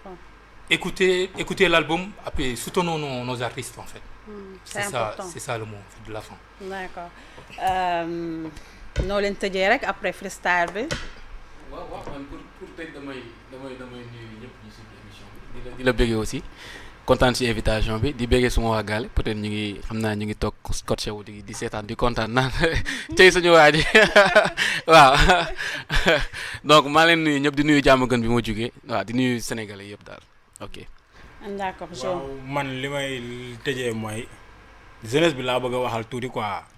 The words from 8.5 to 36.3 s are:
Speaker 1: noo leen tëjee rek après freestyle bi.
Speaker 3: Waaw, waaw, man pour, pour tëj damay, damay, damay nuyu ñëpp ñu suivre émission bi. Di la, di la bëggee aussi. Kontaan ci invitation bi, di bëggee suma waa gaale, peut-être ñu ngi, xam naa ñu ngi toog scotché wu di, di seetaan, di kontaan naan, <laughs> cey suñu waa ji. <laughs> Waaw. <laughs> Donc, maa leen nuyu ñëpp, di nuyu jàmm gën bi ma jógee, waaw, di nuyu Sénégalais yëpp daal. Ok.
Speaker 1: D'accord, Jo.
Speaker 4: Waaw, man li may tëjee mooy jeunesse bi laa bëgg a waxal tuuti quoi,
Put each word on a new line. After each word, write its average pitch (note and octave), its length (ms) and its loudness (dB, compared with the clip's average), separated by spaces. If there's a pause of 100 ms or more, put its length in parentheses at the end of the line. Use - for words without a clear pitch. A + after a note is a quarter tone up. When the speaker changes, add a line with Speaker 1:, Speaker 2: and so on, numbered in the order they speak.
Speaker 1:
noo G3+ 120 0
leen G3+ 140 -2
tëjee F#3+ 380 0
rek C#4 180 0
après F#3+ 220 -6
freestyle F3+ 640 -2
bi. G#3+ 100 -6 (880)
Speaker 3:
Waaw, - 180 -14
waaw, - 220 -14
man C#3 180 -12
pour, A2+ 80 -14 (200)
pour F3+ 180 -16
tëj D#3 180 -14
damay, C3+ 280 -12 (280)
damay, C3 280 -14
damay B2 340 -16
nuyu A2+ 300 -18
ñëpp A#2+ 200 -18
ñu G#2+ 80 -20
suivre G#2 320 -20
émission - 240 -20 (280)
bi. - 60 -10
Di B2 100 -10
la, B2 80 -14
di B2+ 40 -10
la B2+ 100 2
bëggee A2+ 220 2
aussi. A2 280 -2 (640)
Kontaan B2+ 280 4
ci B2 140 -2
invitation G#2+ 500 0
bi, C#3+ 160 -2
di A#2+ 140 -4
bëggee B2 220 4
suma A#2 200 0
waa A2 140 0
gaale, G#2+ 240 -4
peut-être - 300 -2
ñu G#2 100 -4
ngi, G#2 380 -6
xam A2 120 -6
naa A2 160 -2
ñu G#2+ 120 -4
ngi G#2+ 100 -6
toog G#2 180 -4 (160)
scotché - 400 -4
wu G#2 140 -12
di, G#2 180 -16
di G2 120 -14
seetaan, A2 320 -8
di A2+ 100 -8
kontaan A2+ 360 0
naan, C3 180 2 (320)
<laughs> - 340 -6
cey F#3 160 10
suñu F3 180 4
waa D3+ 220 10
ji. D#3 100 4 (560)
<laughs> - 480 0
Waaw. D3 320 10
<laughs> - 1500 0
Donc, D3 240 8
maa D#3 180 6
leen E3 180 6
nuyu D3 160 2
ñëpp, C#3+ 160 0
di C#3+ 80 2
nuyu D3 180 6
jàmm C3 240 6
gën A#2+ 140 2
bi A2+ 80 0
ma A#2+ 120 4
jógee, A2+ 320 -4 (160)
waaw, G#2 160 -2
di A2+ 100 -8
nuyu B2 260 0
Sénégalais G#2 500 -10
yëpp G2+ 140 -18
daal. - 180 -18 (380)
Ok. G2+ 160 -14 (800)
Speaker 1:
D'accord, F#3 380 -8
Jo. F#3+ 140 -6
Speaker 4:
Waaw, C#3 280 -6 (100)
man C#3 220 -4 (120)
li C3+ 80 -6
may C3+ 340 -6 (420)
tëjee B2+ 300 -2
mooy A2 340 -8 (760)
jeunesse D3 300 2
bi B2+ 80 -8
laa B2+ 180 0
bëgg B2 140 -4
a B2+ 40 -2
waxal A2+ 300 -2
tuuti B2+ 200 -8
quoi, A#2 160 -6 (340)